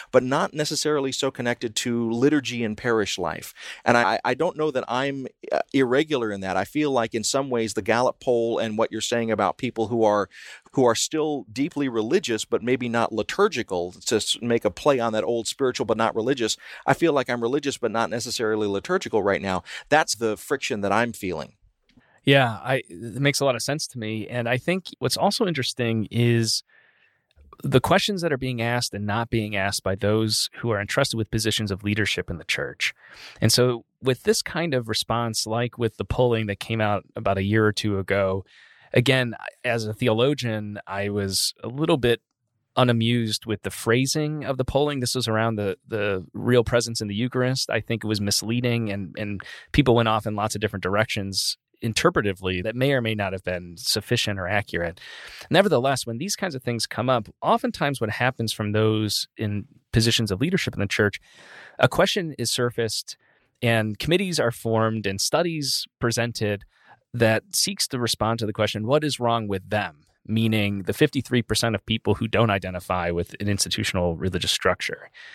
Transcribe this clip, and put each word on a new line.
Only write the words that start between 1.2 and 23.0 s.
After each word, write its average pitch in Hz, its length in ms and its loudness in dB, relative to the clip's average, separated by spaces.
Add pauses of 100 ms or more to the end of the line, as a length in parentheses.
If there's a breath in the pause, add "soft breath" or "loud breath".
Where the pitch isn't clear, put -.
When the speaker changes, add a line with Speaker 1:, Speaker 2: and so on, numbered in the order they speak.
Speaker 1:
connected 120 460 -4
to 117 340 0
liturgy 120 540 2
and 107 140 -2
parish 113 400 0
life. - 360 -4 (300 loud breath)
And 120 140 6
I, 110 260 2
I 127 100 2
don't 156 220 -4
know 156 160 -2
that 127 160 -4
I'm, 135 400 -4 (240)
uh, - 80 0 (140)
irregular 131 580 2
in 98 80 -6
that. 95 160 -2
I 92 80 0
feel 147 280 -2
like 117 220 0
in 110 120 -2
some 139 240 0
ways 113 240 -2
the 110 80 -4
Gallup 113 400 2
poll 117 380 2
and 107 180 -2
what 113 160 0
you're 110 80 -4
saying 117 280 -2
about 104 280 0
people 113 300 -2
who 113 180 2
are, 104 240 2 (420 loud breath)
who 131 140 4
are 113 100 4
still 151 560 -2
deeply 139 380 -2
religious, 117 560 0
but 107 180 0
maybe 123 240 0
not 117 240 2
liturgical, 104 800 -2 (140)
to 117 100 0
s-, - 260 0
make 117 220 0
a 101 80 2
play 135 300 2
on 117 100 0
that 107 140 0
old 117 220 -2
spiritual 127 380 -2
but 110 120 0
not 113 180 2
religious. 117 400 0 (300 loud breath)
I 135 80 4
feel 160 180 0
like 135 180 0
I'm 120 120 -4
religious 139 360 -2
but 113 140 -4
not 110 180 0
necessarily 110 580 -2
liturgical 110 540 -2
right 95 200 2
now. 92 220 -2 (260 loud breath)
That's 151 260 4
the 107 220 -2
friction 131 440 -4
that 98 100 0
I'm 117 200 2
feeling. 85 420 -8 (720 soft breath)
Speaker 2:
Yeah, 131 400 4
I, 131 240 -2
it 92 320 -10